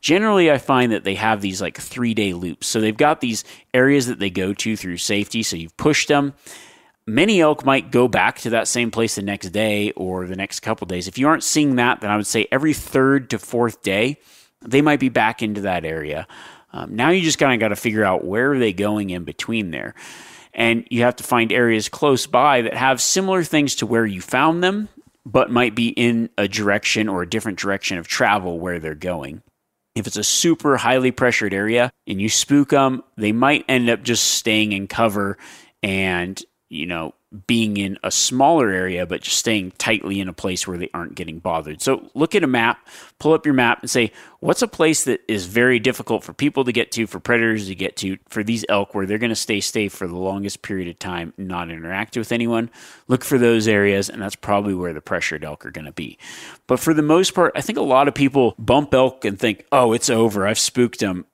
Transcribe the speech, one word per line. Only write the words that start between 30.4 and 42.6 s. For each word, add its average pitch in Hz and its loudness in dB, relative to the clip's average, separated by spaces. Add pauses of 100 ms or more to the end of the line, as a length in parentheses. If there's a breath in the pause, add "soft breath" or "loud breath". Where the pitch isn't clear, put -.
highly 127 2
pressured 117 0
area 113 2 (160)
and 98 -4
you 104 0
spook 143 2
'em, 135 2 (140)
they 107 0
might 131 2
end 123 2
up 113 0
just 120 0
staying 107 0
in 98 -6
cover 101 0 (440 loud breath)
and, 95 -2 (240)
you 78 -10
know, 85 -8 (320)
being 113 0
in 98 -4
a 95 -2
smaller 135 2
area, 92 -2
but 85 -6
just - -4
staying 101 -2
tightly 98 -2
in 95 -4
a 90 -10
place 92 -6
where 90 -8
they 87 -8
aren't 85 -10
getting 82 -12
bothered. 80 -6
So - -2
look 156 0
at 196 2
a 147 0
map, 120 0 (320 loud breath)